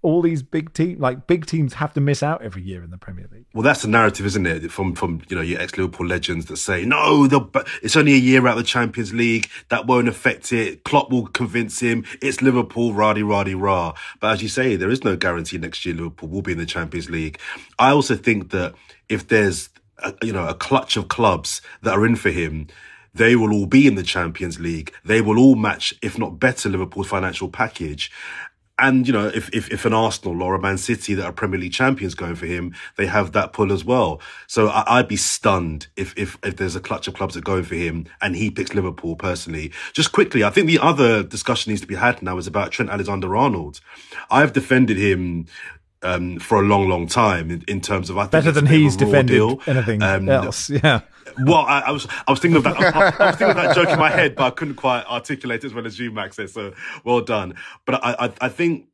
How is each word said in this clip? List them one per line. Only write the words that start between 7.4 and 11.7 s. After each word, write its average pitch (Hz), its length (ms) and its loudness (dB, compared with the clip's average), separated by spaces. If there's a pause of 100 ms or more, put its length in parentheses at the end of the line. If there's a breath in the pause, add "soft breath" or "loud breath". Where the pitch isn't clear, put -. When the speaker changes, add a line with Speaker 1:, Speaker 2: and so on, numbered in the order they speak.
Speaker 2:
it's - 120 0
only 151 180 6
a - 20 8
year 127 320 6
out 113 100 0
of 117 60 -4
the - 40 -2
Champions 113 460 -2
League. 113 340 0 (200 loud breath)
That 110 180 -2
won't 120 220 4
affect - 440 -2
it. 110 300 -4
Klopp - 280 0
will 120 180 0
convince 113 500 -4